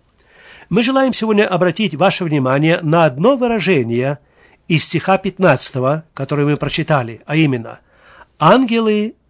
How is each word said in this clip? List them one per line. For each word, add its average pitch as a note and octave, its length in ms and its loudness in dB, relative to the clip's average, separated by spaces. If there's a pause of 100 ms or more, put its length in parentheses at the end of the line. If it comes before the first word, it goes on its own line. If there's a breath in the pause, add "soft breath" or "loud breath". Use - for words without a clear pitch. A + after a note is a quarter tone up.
(680 loud breath)
Мы G#3 140 0
желаем C4 300 0
сегодня G#3+ 340 0
обратить F3+ 480 -2
ваше F3+ 300 0
внимание D3+ 580 0
на E3 220 2
одно D#3+ 320 2
выражение D3 800 -2 (500 soft breath)
из D#3+ 160 0
стиха F#3+ 340 0
пятнадцатого, D#3 840 -2 (100)
который C#3+ 320 -2
мы D3 100 0
прочитали, C#3 680 -4
а D3 100 -4
именно: B2 440 0 (580 soft breath)
«Ангелы A3 760 2 (160)